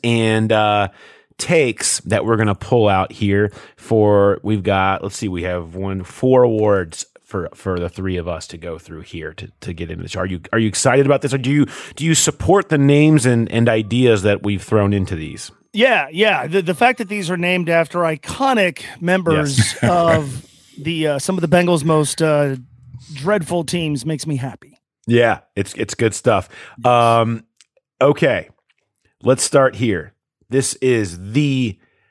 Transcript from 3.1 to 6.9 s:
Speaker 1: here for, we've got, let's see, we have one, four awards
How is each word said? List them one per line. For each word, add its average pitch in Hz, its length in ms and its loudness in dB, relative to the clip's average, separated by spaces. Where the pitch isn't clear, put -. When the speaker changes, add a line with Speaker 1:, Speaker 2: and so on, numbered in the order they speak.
Speaker 1:
here 101 400 0
for, 104 680 2
we've 104 180 -2
got, 95 400 0
let's 101 160 -8
see, 110 100 -6
we 90 160 -6
have 87 300 -6
one, 95 300 -6
four 127 400 2
awards 104 640 0